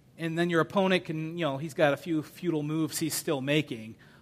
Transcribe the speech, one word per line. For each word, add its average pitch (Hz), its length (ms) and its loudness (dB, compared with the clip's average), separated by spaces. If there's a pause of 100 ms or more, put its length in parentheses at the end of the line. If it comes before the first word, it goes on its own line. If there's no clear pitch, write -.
(160)
And 165 220 -4
then 175 100 2
your 170 140 4
opponent 185 420 2
can, 160 320 -6
you 170 80 -2
know, 135 140 -2
he's 151 160 -8
got 147 180 6
a 139 60 0
few 160 240 -2
futile 160 400 -2
moves 151 360 -2
he's 160 140 -2
still 143 300 -2
making, 131 520 0 (280)